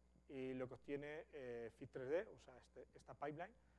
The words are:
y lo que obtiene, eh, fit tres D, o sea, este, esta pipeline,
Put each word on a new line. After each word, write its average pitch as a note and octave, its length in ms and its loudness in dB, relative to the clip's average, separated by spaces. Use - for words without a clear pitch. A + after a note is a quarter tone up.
y C3 260 2
lo B2+ 120 4
que B2 80 -8
obtiene, D3 580 0
eh, A#2+ 460 -2
fit C3+ 140 -6
tres B2+ 160 0
D, F#3+ 260 6
o B2+ 60 -14
sea, B2+ 180 -14
este, - 380 -14
esta C3 180 -10
pipeline, D#3 400 0